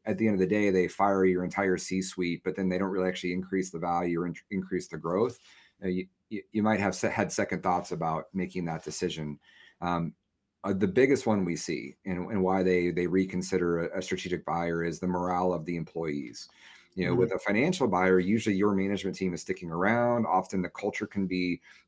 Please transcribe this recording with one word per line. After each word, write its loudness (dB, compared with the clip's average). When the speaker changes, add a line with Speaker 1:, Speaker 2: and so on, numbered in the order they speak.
Speaker 1:
at -2
the 2
end 4
of 2
the 4
day, 4
they 4
fire 2
your 4
entire 0
C-suite, -2
but -2
then 0
they 0
don't 0
really 0
actually -2
increase -2
the -10
value 0
or 0
in-, -4
increase -4
the -10
growth? 0
Uh, 0
you, -2
you, -8
you 0
might 4
have 0
se-, -2
had -2
second -2
thoughts 0
about -4
making -4
that -6
decision. -6
Um, -2
uh, 0
the 2
biggest 4
one 4
we -2
see -6
and, -4
and 0
why 2
they, 4
they 0
reconsider 0
a, -6
a -4
strategic -4
buyer -2
is -4
the -4
morale 0
of -4
the -4
employees. -6
You 0
know, 2
Speaker 2:
Mm-hmm. 4
Speaker 1:
with 4
a -2
financial 2
buyer, 4
usually 2
your 2
management -2
team -2
is -8
sticking -6
around. 2
Often 0
the -4
culture -6
can -2
be, -2